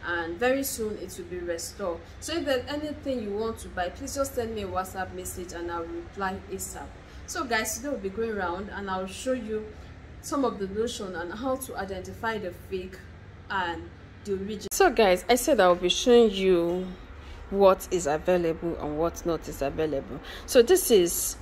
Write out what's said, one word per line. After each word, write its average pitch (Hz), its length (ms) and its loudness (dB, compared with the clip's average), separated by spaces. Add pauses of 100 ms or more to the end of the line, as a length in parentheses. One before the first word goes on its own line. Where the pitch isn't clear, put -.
and 170 320 -2
very 254 240 2
soon 214 360 -4
it 190 200 -10
will 180 80 -10
be 180 120 -8
restored. 170 600 -6 (220)
So 302 140 -6
if 320 100 -2
there's 254 240 0
anything 285 540 -4
you 202 80 -6
want 220 300 -4
to 185 80 -12
buy, 180 200 -4
please 262 260 -10
just 277 200 -2
send 226 200 -4
me 208 80 -6
a 196 60 -6
WhatsApp 185 460 -6
message 185 380 -10
and 170 180 -8
I'll 170 140 -6
reply 170 520 -6 (160)
asap. - 340 -10 (400)
So 339 180 -6
guys, 226 320 -2
today 240 140 -6
we'll 254 80 -4
be 196 120 -6
going 226 200 -4
around 190 400 -4
and 196 200 -6
I'll 190 160 -2
show 254 260 -4
you 214 340 -4 (540)
some 285 240 0
of 196 140 -2
the 196 80 -4
lotion 208 480 -4
and 170 180 -8
how 262 240 -4
to - 200 -10
identify 190 600 -6
the 190 120 -6 (180)
fake 185 300 -8 (500)
and 170 400 -4 (360)
the 196 100 -2
original. 196 380 -6
So 370 180 6
guys, 196 380 6
I 247 80 8
said 254 240 4
I'll 180 160 8
be 180 120 0
showing 233 440 8
you 185 560 2 (640)
what 196 420 6
is 175 160 2
available 165 720 2
and 147 180 -4
what 165 260 0
not 160 240 -2
is 151 140 -6
available. 143 560 -2 (280)
So 262 140 8
this 359 300 6
is 175 520 4